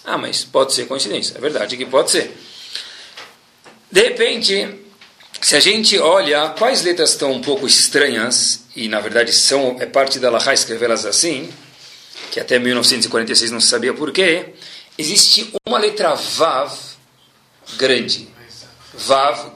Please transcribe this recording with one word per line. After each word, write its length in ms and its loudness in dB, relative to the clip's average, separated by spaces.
Ah, 140 -4
mas 260 -6
pode 280 0
ser 140 -2
coincidência. 520 -6
É 20 -16
verdade 360 -4
que 100 -8
pode 240 2
ser. 260 -2
De 120 4
repente, 680 0
se 140 2
a 60 4
gente 360 4
olha 520 2
quais 240 2
letras 280 2
estão 200 0
um 100 -4
pouco 280 -2
estranhas, 960 2
e 140 -6
na 100 -2
verdade 340 0
são, 460 2
é 80 -4
parte 320 0
da 100 2
Lahá 240 2
escrevê-las 540 0
assim, 420 -2
que 80 -6
até 180 2
mil 160 0
novecentos 320 2
e 20 -6
quarenta 220 0
e 60 0
seis 160 2
não 80 -6
se 80 4
sabia 260 0
por 160 -4
quê, 440 0
existe 560 2
uma 140 0
letra 380 2
Vav 600 -2
grande. 520 0
Vav 640 0